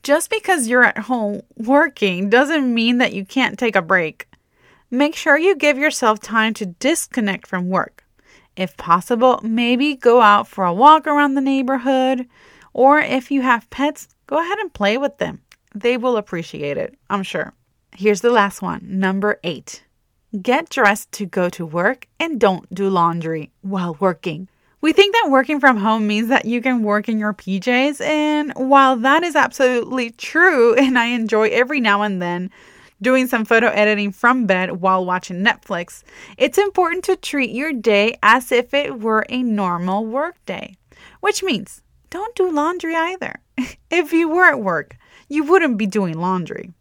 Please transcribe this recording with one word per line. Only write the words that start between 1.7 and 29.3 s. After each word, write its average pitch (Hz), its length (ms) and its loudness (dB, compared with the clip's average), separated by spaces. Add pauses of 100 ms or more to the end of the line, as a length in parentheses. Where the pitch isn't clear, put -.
doesn't 269 440 2
mean 233 240 0
that 247 160 0
you 190 120 -8
can't 247 340 -4
take 226 160 -2
a 190 80 2
break. 170 440 -2 (640)
Make 285 260 -2
sure 294 220 2
you 370 180 2
give 294 220 2
yourself 254 420 0
time 220 360 -2
to 220 100 -8
disconnect 208 800 -4
from 180 240 -6
work. - 360 -4 (500)
If 185 220 -8
possible, 226 680 2
maybe 240 520 0
go 247 260 6
out 208 260 6
for 190 180 -4
a 175 80 0
walk 302 320 6
around 294 300 2
the 277 60 -2
neighborhood, 262 840 0 (460)
or 277 260 6
if 254 300 -4
you 277 140 0
have 247 260 0
pets, 294 380 -6 (180)
go - 140 -2
ahead 349 180 -4
and 415 160 -8
play 208 240 0
with 277 220 -4
them. - 220 -6 (340)
They 240 220 0
will 240 200 0
appreciate 156 600 -6
it, - 200 -8 (120)
I'm 196 120 -2
sure. - 320 -8 (380)
Here's 202 300 0
the 240 100 2
last 202 320 2
one, 175 200 -8
number 190 600 -2
eight. - 400 -12 (580)
Get 277 280 -2
dressed 208 420 0
to 202 160 -10
go 180 220 -2
to 175 160 -12
work 175 420 -2 (120)
and 320 200 -4
don't 190 340 0
do 196 160 -2
laundry 165 640 -2 (100)
while 185 380 -6
working. 180 480 -4 (320)
We 311 140 0
think 403 220 4
that 440 140 2
working 269 300 2
from 262 180 4
home 214 300 0
means 214 220 -2
that 254 160 2
you 240 160 -2
can 247 220 0
work 208 260 -2
in 220 100 -2
your 208 140 -4
P 190 260 -6
Js, 254 400 0
and 302 560 -2
while 262 400 4
that 269 280 2
is 339 120 -4